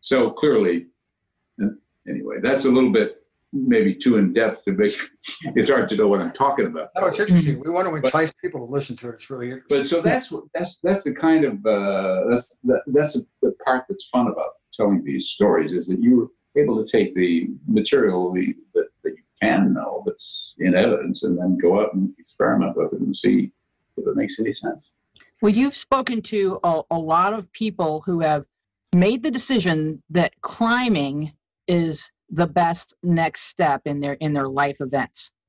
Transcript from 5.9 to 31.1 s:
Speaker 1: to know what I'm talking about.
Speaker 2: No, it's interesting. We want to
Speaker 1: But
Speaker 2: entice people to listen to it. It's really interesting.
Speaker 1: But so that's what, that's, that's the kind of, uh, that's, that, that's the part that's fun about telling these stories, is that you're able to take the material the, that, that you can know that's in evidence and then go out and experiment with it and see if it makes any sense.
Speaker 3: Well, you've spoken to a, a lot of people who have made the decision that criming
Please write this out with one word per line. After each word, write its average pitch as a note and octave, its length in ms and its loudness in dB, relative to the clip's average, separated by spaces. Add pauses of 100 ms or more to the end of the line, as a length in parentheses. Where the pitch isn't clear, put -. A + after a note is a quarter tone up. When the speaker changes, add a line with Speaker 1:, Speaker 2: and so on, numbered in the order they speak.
Speaker 1:
to A2 60 -2
know G#2 120 4
what G2 140 4
I'm - 100 -4
talking C#3 340 0
about. - 320 -8
Speaker 2:
No, F#3+ 80 0
it's - 140 0
interesting. F3 440 4
We D#3+ 60 -6
want F3+ 160 0
to F3+ 60 -4
Speaker 1:
But D3+ 140 -4
Speaker 2:
entice D#3 360 0
people D3 240 -8
to A#2+ 60 -12
listen C#3 260 -4
to B2 120 -12
it. A#2 60 -14
It's - 140 -20
really B2 220 -10
interesting. C3 260 -2
Speaker 1:
But C3+ 100 0
so E3+ 140 0
that's F3 300 0
what, - 140 -10 (100)
that's, E3+ 240 -8
that's G3 240 0
the D3 100 -4
kind D#3+ 320 4
of, G#2 200 -4
uh, G2 640 0
that's, B2 340 -2
that, B2+ 240 2
that's D3 260 2 (300)
the A#2+ 80 2 (120)
part B2+ 240 0
that's - 200 -10
fun B2 200 0
about E2 260 -6 (200)
telling G2+ 300 2
these - 260 -4
stories, - 440 2
is F2 140 -4
that F#2 140 -2
you're A#2+ 280 4 (280)
able A#2 260 2
to - 80 -8
take G#2+ 220 2
the E2+ 340 2 (200)
material G2+ 680 2
the, F2+ 220 -2 (180)
that, - 140 0 (160)
that D#2+ 80 -4
you - 120 -18 (180)
can - 320 2
know - 320 -6
that's - 540 -10
in F2+ 140 2
evidence F#2 500 0
and F2 140 0
then F2+ 200 0
go F#2 240 4
out - 120 -2
and F#2+ 260 -2
experiment - 580 -2
with - 160 -2
it - 80 -8
and - 140 -2
see - 360 2 (460)
if - 100 -4
it - 80 -2
makes - 240 -6
any A2+ 140 -4
sense. - 380 -10 (500)
Speaker 3:
Well, G#3+ 100 4
you've C4 240 2
spoken C4 480 -2
to F#3+ 400 -2
a, E3 280 0
a E3 60 -2
lot E3 360 0
of G#3 180 -10
people F3 540 -4
who F3 160 -2
have D3+ 240 0 (500)
made G#3+ 280 4
the D#4 80 -2
decision E3+ 680 -2 (100)
that E3 200 2 (100)
criming E3+ 920 -2 (340)